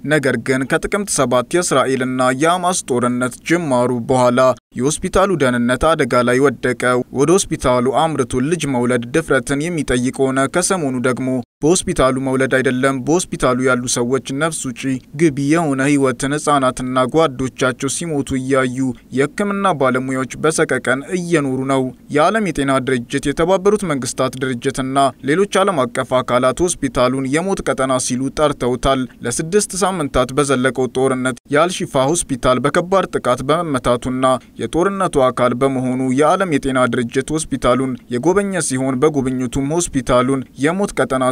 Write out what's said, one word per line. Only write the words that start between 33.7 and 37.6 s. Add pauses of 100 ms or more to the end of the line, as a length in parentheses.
የጦርነቱ
አካል
በመሆኑ (120)
የዓለም
የጤና
ድርጅት
ሆስፒታሉን (160)